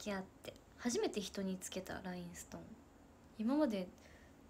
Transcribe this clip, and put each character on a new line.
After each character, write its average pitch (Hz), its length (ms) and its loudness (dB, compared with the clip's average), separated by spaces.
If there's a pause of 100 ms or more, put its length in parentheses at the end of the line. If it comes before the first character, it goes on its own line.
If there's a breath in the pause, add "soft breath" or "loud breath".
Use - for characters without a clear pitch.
け 208 100 0
合 190 60 2
っ 190 40 -4 (200)
て。 - 100 -8 (240)
初 247 220 2
め 415 100 4
て 214 100 0
人 196 220 -2
に 190 160 2
つ - 120 -8
け 185 120 -2
た - 220 -6
ラ 180 120 -4
イ 180 60 -4
ン 175 120 -8
ス - 140 -10
ト 175 100 -8
ー 165 40 -8
ン。 - 20 -12 (760)
今 226 180 4
ま 302 120 8
で 190 200 2 (640 loud breath)